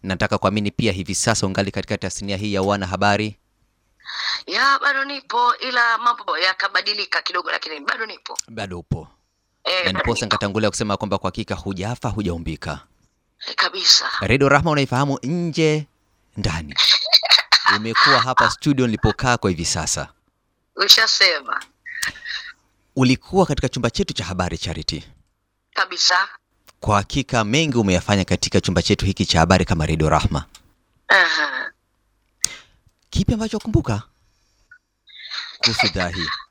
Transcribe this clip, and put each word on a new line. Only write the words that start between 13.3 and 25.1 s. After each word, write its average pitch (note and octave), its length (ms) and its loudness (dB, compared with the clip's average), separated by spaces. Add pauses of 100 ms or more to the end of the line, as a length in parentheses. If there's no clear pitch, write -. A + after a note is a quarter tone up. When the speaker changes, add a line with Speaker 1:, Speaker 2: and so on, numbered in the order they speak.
Speaker 2:
Eh, - 80 -10
kabisa. - 540 2 (100)
Speaker 1:
Radio B2+ 300 4
Rahma D3+ 220 6
unaifahamu C#3 520 0
nje, D#3 640 0 (500)
ndani. D#2+ 380 -4 (500)
Speaker 2:
<laughs> - 520 2
Speaker 1:
Umekuwa A2+ 420 2
hapa A#2 320 2
studio C3 340 2
nilipokaa A#2 520 2
kwa G2+ 120 0
hivi E2 160 -2
sasa. D#2 420 -2 (680)
Speaker 2:
Ushasema. F#3+ 880 2 (1300)
Speaker 1:
Ulikuwa C3 500 2
katika C#3 240 -2
chumba A#2 200 -2
chetu - 240 -4
cha A2 120 -6
habari, F2+ 320 -4
Charity. E2 460 -8 (680)